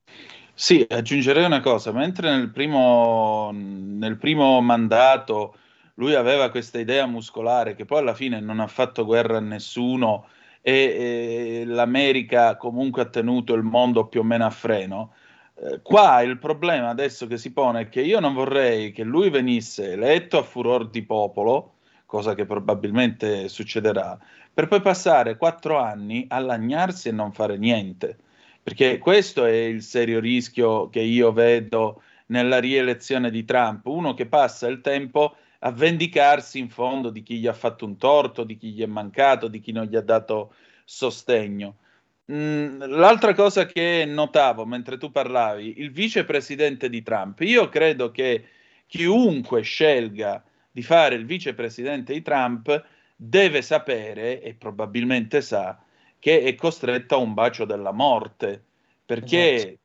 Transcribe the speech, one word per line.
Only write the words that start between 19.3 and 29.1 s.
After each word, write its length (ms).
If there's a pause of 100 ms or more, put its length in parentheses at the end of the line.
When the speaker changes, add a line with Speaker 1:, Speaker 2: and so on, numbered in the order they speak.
Speaker 1:
venisse 640
eletto 460
a 40
furor 460
di 140
popolo, 720 (320)
cosa 280
che 100
probabilmente 1040
succederà, 720 (340)
per 140
poi 140
passare 560
quattro 420
anni 500
a 120
lagnarsi 680
e 40
non 200
fare 240
niente, 640 (420)
perché 380
questo 460